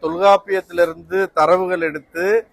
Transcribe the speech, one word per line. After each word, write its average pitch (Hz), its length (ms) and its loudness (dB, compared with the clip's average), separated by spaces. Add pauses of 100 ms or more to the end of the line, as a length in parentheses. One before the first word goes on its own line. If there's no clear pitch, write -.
தொல்காப்பியத்திலிருந்து 175 1300 0
தரவுகள் 180 480 0
எடுத்து, 170 720 -4